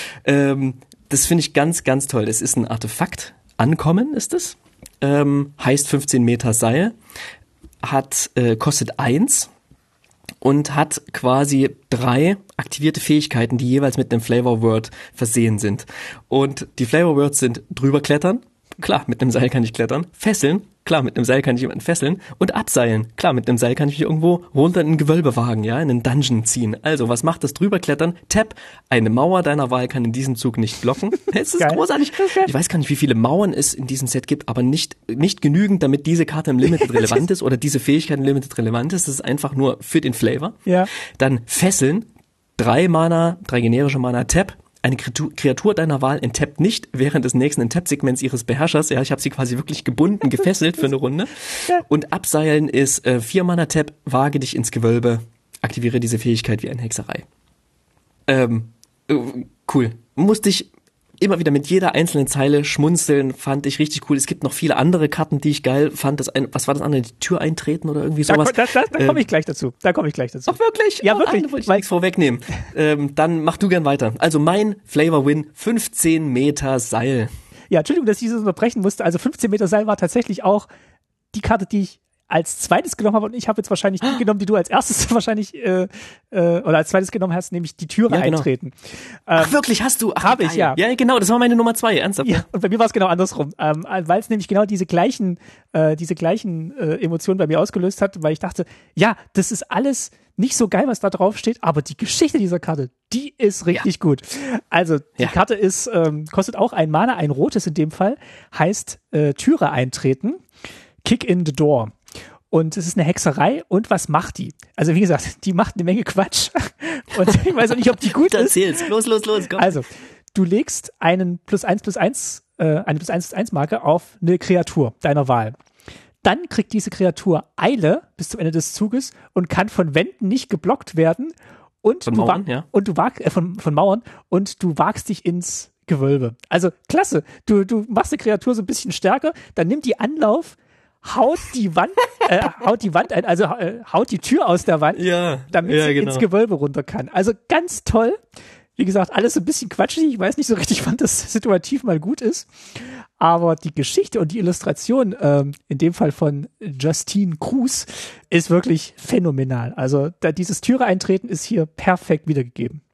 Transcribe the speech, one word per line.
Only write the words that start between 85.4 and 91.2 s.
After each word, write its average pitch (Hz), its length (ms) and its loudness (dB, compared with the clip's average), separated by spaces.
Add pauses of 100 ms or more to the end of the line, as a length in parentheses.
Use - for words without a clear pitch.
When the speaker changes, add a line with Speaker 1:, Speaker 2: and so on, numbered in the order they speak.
Speaker 2:
äh, 185 340 -2 (420)
äh, 170 300 2
oder 160 180 2
als 156 120 0
zweites 190 200 0
genommen 185 240 -2
hast, 180 180 -6
nämlich 175 240 -8
die 165 100 -10
Türe 214 280 2
Speaker 1:
Ja, 170 80 2
genau. 156 160 2
Speaker 2:
eintreten. 135 340 -2 (540)
Speaker 1:
Ach, 165 200 4
Speaker 2:
Ähm, - 60 -2
Speaker 1:
wirklich? 254 300 2
Hast 262 200 0
du? 214 120 0
Ach, 156 100 -2
Speaker 2:
hab 240 160 4
ich, 170 80 2
Speaker 1:
geil. 165 100 -4
Speaker 2:
ja. 156 180 2
Speaker 1:
Ja, 220 180 2
genau, 247 240 4
das 202 120 0